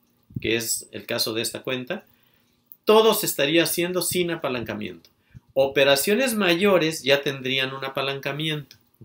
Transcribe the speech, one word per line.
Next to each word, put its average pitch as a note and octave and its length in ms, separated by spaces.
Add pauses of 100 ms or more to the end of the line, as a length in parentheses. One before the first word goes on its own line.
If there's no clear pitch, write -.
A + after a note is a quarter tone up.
(400)
que A2 160
es - 360
el G#2+ 140
caso A#2+ 260
de A2+ 100
esta - 200
cuenta, C3 440 (800)
todo G#3+ 300
se F3 120
estaría D3+ 360
haciendo F3 400
sin F3 280
apalancamiento. A#2 800 (440)
Operaciones C#3 800
mayores E3+ 680
ya C#3 200
tendrían C3+ 500
un C3+ 120
apalancamiento, C#3 920 (280)